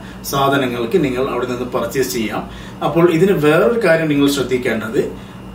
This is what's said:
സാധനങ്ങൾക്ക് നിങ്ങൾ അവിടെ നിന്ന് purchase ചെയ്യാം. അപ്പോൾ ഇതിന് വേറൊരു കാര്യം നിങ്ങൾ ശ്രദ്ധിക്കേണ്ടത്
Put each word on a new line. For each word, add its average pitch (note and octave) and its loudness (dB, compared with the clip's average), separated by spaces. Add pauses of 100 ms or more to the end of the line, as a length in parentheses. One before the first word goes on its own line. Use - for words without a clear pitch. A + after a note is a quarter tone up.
(240)
സാധനങ്ങൾക്ക് C#3 0
നിങ്ങൾ B2+ 0
അവിടെ A#2+ -4
നിന്ന് B2 -4
purchase B2+ -2
ചെയ്യാം. G#2 -4 (340)
അപ്പോൾ E3+ 4
ഇതിന് F3+ 4
വേറൊരു F#3 4
കാര്യം D#3+ 2
നിങ്ങൾ C#3+ 4
ശ്രദ്ധിക്കേണ്ടത് A#2+ -2 (220)